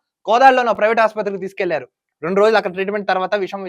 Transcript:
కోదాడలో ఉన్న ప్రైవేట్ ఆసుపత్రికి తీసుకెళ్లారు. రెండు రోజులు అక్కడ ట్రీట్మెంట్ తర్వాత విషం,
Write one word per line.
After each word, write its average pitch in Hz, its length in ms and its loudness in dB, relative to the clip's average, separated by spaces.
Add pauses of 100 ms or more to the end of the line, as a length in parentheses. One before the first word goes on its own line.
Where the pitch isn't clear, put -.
(280)
కోదాడలో 254 360 6
ఉన్న 226 160 0
ప్రైవేట్ 220 260 2
ఆసుపత్రికి 208 400 -4
తీసుకెళ్లారు. 170 420 -6 (360)
రెండు 185 180 -2
రోజులు 220 160 4
అక్కడ 196 200 -4
ట్రీట్మెంట్ 202 340 -6
తర్వాత 185 240 -4
విషం, 196 340 -6